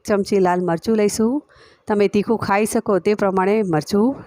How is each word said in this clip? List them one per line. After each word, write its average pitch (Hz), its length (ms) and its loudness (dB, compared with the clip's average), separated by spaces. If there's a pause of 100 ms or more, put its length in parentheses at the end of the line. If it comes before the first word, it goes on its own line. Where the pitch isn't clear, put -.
ચમચી 202 340 0
લાલ 180 260 2
મરચું 175 320 -2
લઈશું. 220 460 0 (460)
તમે 208 200 2
તીખું 208 300 0
ખાઈ 208 280 0
શકો 214 320 0
તે 208 160 0
પ્રમાણે 196 480 0
મરચું 202 540 0 (100)